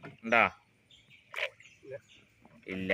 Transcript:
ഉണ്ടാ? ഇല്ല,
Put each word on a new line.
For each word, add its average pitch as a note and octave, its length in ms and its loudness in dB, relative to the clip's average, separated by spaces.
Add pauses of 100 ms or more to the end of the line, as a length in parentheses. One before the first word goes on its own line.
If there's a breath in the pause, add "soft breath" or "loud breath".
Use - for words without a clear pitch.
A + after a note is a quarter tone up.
(240)
ഉണ്ടാ? A2+ 200 6 (2250)
ഇല്ല, F#2 280 -4